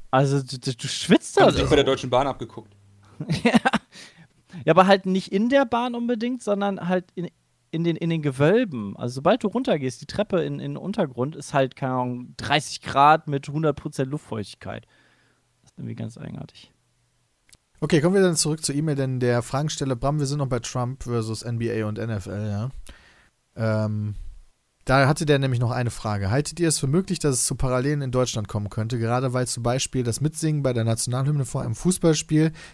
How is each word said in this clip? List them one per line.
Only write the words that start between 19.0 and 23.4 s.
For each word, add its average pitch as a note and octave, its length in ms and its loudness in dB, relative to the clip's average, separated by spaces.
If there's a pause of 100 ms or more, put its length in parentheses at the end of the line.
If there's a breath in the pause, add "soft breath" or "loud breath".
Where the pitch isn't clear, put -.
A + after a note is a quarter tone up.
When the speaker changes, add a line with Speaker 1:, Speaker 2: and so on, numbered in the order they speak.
Speaker 3:
der B2 220 2
Fragensteller, C3+ 540 -2
Bram, C#3 240 0
wir C#3+ 60 0
sind C#3+ 140 -4
noch C#3 80 -2
bei B2 120 -2
Trump B2+ 440 -6
versus A2 400 -4
N A#2 160 -4
B A2 220 -2
A G#2+ 60 -2
und G#2+ 120 -6
N A2+ 100 -6
F G#2 160 -4
L, G#2 240 -6
ja. G#2 200 -4 (840 loud breath)